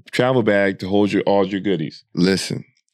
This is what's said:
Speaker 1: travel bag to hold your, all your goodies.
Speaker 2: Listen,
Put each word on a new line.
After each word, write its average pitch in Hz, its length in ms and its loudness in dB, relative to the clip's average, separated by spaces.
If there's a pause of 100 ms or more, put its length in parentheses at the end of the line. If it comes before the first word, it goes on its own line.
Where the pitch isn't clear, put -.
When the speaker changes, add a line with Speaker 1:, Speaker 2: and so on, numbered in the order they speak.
(120)
Speaker 1:
travel 127 300 2
bag 101 360 0
to 95 100 -8
hold 101 240 2
your, 101 120 0
all 101 220 2
your 95 140 -6
goodies. 87 440 -4 (100)
Speaker 2:
Listen, 90 500 0 (300)